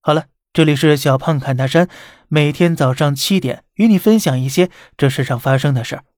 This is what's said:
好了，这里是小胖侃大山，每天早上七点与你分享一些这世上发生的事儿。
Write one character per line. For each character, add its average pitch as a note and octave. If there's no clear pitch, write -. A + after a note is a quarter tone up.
好 D3+
了， D#3
这 E3
里 D3+
是 D3+
小 C#3
胖 D3
侃 C3+
大 C3
山， E3
每 D3+
天 E3+
早 C3
上 C#3+
七 F#3
点 -
与 A3
你 G3+
分 A3
享 C#3
一 C3
些 F3+
这 C#3
世 -
上 B2
发 C3+
生 C#3+
的 B2
事 C#3
儿。 -